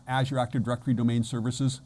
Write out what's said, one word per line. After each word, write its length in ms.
Azure 320
Active 240
Directory 300
domain 320
services, 600